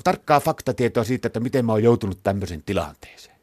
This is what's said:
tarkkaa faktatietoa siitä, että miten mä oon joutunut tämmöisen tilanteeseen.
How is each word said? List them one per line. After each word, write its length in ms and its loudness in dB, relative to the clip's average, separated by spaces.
tarkkaa 360 2
faktatietoa 640 -2
siitä, 240 -4
että 120 -4
miten 260 -2
mä 60 0
oon 120 2
joutunut 400 2
tämmöisen 420 -4
tilanteeseen. 760 -8